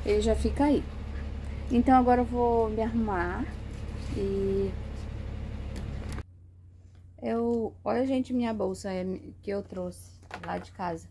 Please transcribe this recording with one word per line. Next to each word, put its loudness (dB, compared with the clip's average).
Ele 4
já 4
fica 2
aí. 6
Então, 8
agora 8
eu 4
vou 4
me 0
arrumar 0
e 0
eu, 0
olha, 2
gente, 0
minha 0
bolsa -2
é, -2
que -4
eu -2
trouxe -10
lá -4
de -10
casa. -6